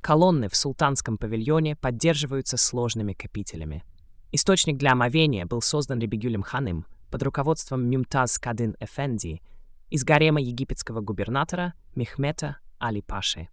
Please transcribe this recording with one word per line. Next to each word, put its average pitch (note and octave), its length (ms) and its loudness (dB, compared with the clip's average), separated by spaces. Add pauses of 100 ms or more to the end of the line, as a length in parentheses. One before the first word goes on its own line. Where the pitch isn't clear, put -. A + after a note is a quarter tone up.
Колонны D#3 480 4
в - 80 0
султанском C3+ 640 0
павильоне D3 580 0
поддерживаются C3+ 800 0
сложными A2+ 580 0
капителями. D#2+ 720 -8 (480)
Источник E3+ 440 4
для C3 160 4
омовения B2+ 540 4
был A#2 160 -2
создан C#3 360 0
Ребигюлем A2+ 440 -2
Ханым F#2+ 440 -4 (240)
под A#2 120 -4
руководством C3+ 680 -2
Мюмтаз B2+ 500 2
Кадын A2+ 420 -4
Эфенди A2 600 -6 (480)
из C#3 160 0
гарема D#3 380 4
египетского A#2+ 580 -4
губернатора A2+ 720 -2 (220)
Мехмета C#3+ 640 -4 (200)
Али A2 220 -4
Паши. F#2 520 -6